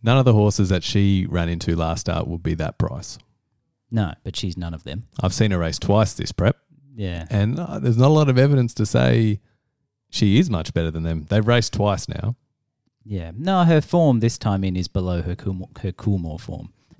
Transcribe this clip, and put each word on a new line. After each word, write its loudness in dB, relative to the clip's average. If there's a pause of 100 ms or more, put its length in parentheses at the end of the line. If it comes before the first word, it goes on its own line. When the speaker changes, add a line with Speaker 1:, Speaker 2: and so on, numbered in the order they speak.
Speaker 1:
None 4
of 4
the 6
horses 4
that 2
she 2
ran 0
into -2
last -2
start -4
would -8
be -2
that -6
price. -6 (720)
Speaker 2:
No, -2 (100)
but -10
she's -6
none -8
of -12
them. -10 (140)
Speaker 1:
I've 0
seen 2
her 0
race -2
twice 2
this -8
prep. 0 (380)
Speaker 2:
Yeah. -8
Speaker 1:
And, 0
uh, -8
there's 2
not 6
a 6
lot 4
of 2
evidence 4
to 0
say 2 (680)
she 2
is 2
much -4
better 0
than -6
them. -4
They've 2
raced 2
twice -2
now. -6 (720)
Speaker 2:
Yeah. -8
No, 0
her 4
form 2
this 0
time -2
in -2
is -4
below -2
her -6
Coolmore, -8
her -6
Coolmore -4
form. -14 (280)